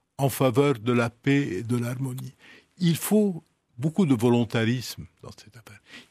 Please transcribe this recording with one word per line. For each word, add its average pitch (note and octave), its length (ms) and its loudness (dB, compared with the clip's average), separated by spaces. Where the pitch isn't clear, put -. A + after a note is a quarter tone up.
en C3+ 120 0
faveur C#3 460 2
de A#2 180 -2
la A#2+ 160 2
paix C#3 320 0
et G#2 60 -8
de A#2 120 -4
l'harmonie. B2+ 600 -8
Il E3+ 180 2
faut G3+ 480 0
beaucoup D#3+ 260 0
de C#3 80 4
volontarisme A#2+ 920 0
dans - 80 -18
cette - 260 -20
affaire. - 240 -20